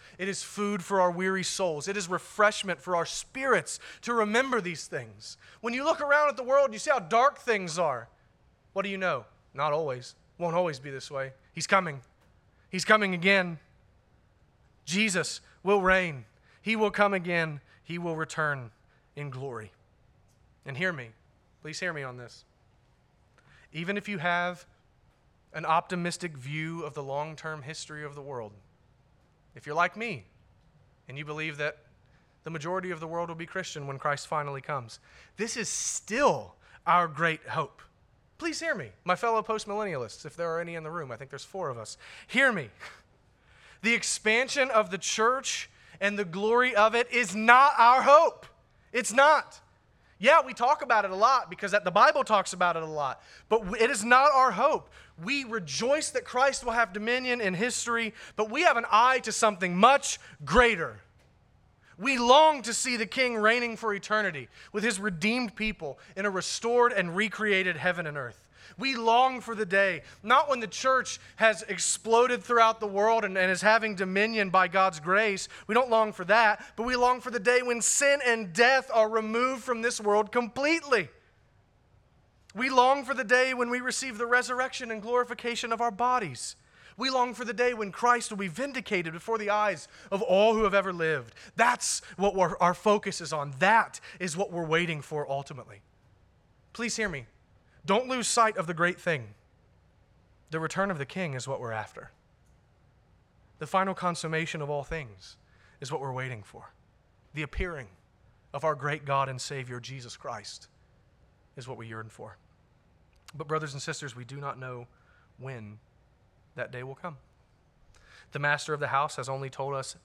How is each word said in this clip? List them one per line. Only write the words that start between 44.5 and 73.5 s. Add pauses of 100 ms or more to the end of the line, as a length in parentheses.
of
the
church (300)
and
the
glory
of
it
is
not
our
hope. (480)
It's
not. (600)
Yeah,
we
talk
about
it
a
lot
because
that
the
Bible
talks
about
it
a
lot, (240)
but
w-,
it
is
not
our
hope. (340)
We
rejoice
that
Christ
will
have
dominion
in
history, (220)
but
we
have
an
eye
to
something
much (240)
greater. (1000)
We
long
to
see
the
King
reigning
for
eternity (240)
with
his
redeemed
people (180)
in
a
restored
and
recreated
heaven
and
earth. (320)
We
long
for
the
day, (200)
not
when
the
church (160)
has
exploded
throughout
the
world
and,
and